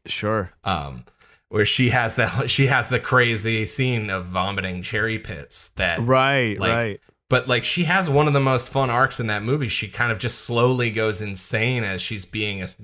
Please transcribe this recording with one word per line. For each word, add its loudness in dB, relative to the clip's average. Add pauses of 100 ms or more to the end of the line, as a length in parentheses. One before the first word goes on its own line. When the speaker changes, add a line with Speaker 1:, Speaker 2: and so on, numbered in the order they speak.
Speaker 1:
Sure. -2 (120)
Speaker 2:
Um, -4 (440)
where 2
she 2
has 2
the, 0
she 2
has 2
the 0
crazy 2
scene 0
of -4
vomiting -2
cherry -2
pits -8
that, -2
Speaker 1:
Right, 2
Speaker 2:
like, 0
Speaker 1:
right. -2 (280)
Speaker 2:
but, 2
like, 2
she -2
has 2
one 4
of 4
the 4
most 2
fun 0
arcs 2
in -2
that -2
movie. 0
She -4
kind -2
of -2
just 0
slowly 2
goes 0
insane -2
as -4
she's -8
being -6
es-, -10